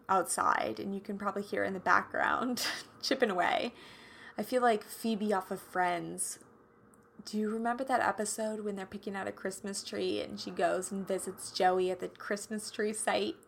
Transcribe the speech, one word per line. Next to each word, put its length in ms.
outside, 680
and 140
you 80
can 160
probably 240
hear 220
in 100
the 60
background 840
<laughs> 180
chipping 280
away. 440
I 60
feel 180
like 220
Phoebe 500
off 180
of 100
Friends. 800
Do 120
you 120
remember 340
that 160
episode 640
when 120
they're 100
picking 300
out 120
a 40
Christmas 520
tree 380
and 180
she 120
goes 400
and 160
visits 440
Joey 400
at 80
the 80
Christmas 640
tree 220
site 420